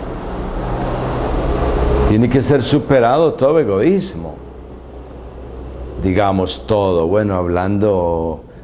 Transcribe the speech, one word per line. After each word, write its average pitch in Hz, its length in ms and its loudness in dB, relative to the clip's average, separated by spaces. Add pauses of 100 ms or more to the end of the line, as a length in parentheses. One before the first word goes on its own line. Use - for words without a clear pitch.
(2000)
Tiene 113 200 4
que 131 120 4
ser 139 220 2
superado 139 720 4
todo 151 260 4
egoísmo. 101 760 0 (1700)
Digamos 95 640 0
todo, 95 400 2
bueno, 101 280 0
hablando, 87 1080 0 (200)